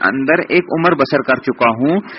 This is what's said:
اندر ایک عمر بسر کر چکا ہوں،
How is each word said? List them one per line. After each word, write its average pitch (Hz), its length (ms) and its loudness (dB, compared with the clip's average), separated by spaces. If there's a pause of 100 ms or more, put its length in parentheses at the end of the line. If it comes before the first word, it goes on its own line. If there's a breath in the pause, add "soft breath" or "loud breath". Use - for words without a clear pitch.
اندر 135 320 0 (160)
ایک 175 140 2
عمر 165 320 0
بسر 139 220 0
کر 131 180 0
چکا 123 340 0
ہوں، 135 300 0 (200 loud breath)